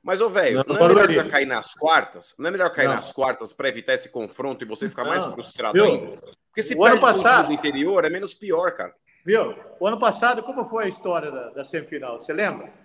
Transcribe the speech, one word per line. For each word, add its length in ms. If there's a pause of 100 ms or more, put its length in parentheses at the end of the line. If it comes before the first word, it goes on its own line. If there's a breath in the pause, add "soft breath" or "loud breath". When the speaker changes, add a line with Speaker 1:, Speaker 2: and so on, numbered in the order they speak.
Speaker 1:
Mas, 180
ô, 80
velho, 280
Speaker 2:
Não, 100
Speaker 1:
não 80
Speaker 2:
não 100
Speaker 1:
é 40
melhor 180
Speaker 2:
Barueri. 180
Speaker 1:
já 60
cair 160
nas 260
quartas? 640
Não 120
é 20
melhor 200
cair 160
Speaker 2:
Não. 80
Speaker 1:
nas 160
quartas 420
pra 160
evitar 260
esse 140
confronto 540
e 40
você 220
ficar 160
mais 200
Speaker 2:
Não. 80
Speaker 1:
frustrado 400
Speaker 2:
Viu? 120
Speaker 1:
ainda? 320 (320)
Porque 120
se 140
Speaker 2:
O 80
ano 0
Speaker 1:
perde 160
pro 140
time 100
Speaker 2:
passado 240
Speaker 1:
do 60
interior, 520
é 40
menos 240
pior, 420
cara. 180 (320)
Speaker 2:
Viu? 300 (240)
O 80
ano 100
passado, 460
como 220
foi 180
a 40
história 440
da, 200
da 120
semifinal? 560
Você 140
lembra? 360 (160)